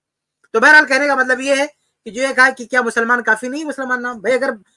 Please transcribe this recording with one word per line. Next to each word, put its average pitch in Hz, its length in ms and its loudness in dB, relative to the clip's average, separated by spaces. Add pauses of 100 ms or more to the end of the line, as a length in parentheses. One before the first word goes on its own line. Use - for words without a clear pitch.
(540)
तो 226 60 0
बहरहाल 302 240 8
कहने 269 220 0
का 277 100 0
मतलब 254 240 0
ये 269 140 0
है 277 120 0
कि - 440 -20
जो 214 120 -8
ये 269 100 -2
कहा 254 180 4
कि 262 140 -10
क्या 247 180 -2
मुसलमान 233 400 -2
काफी 220 260 -2
नहीं, 285 160 -8
मुसलमान 262 360 -6
नाम, 240 200 -10
भाई 196 120 -2
अगर, 254 240 -2 (200)